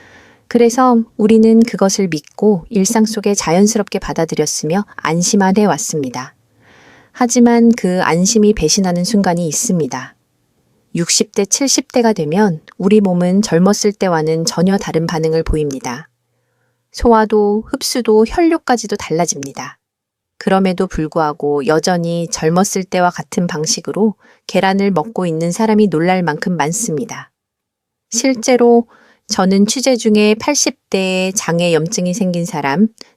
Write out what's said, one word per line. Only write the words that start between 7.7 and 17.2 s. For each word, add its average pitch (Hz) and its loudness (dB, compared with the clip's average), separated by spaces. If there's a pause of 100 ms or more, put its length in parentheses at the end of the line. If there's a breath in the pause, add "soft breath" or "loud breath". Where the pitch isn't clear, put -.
그 185 0
안심이 190 2
배신하는 175 0
순간이 190 0
있습니다. 143 -4 (800)
육십 - -2
대, 202 0
칠십 - -2
대가 226 2
되면 170 0 (180)
우리 196 4
몸은 180 2
젊었을 202 0
때와는 160 -2
전혀 185 0
다른 165 -4
반응을 160 -2
보입니다. 139 -6 (840)
소화도, 214 0